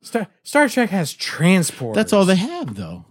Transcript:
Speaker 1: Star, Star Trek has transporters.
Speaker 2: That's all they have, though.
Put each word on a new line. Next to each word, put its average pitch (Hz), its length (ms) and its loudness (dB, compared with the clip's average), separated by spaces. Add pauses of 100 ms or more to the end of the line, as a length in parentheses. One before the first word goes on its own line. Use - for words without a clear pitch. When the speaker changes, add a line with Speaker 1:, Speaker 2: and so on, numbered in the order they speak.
Speaker 1:
Star, 220 260 -6 (160)
Star 285 260 2
Trek 240 220 0
has 180 220 -2
transporters. 160 800 0
Speaker 2:
That's 220 180 0
all 196 120 6
they 185 120 4
have, 254 380 -6
though. 87 360 -12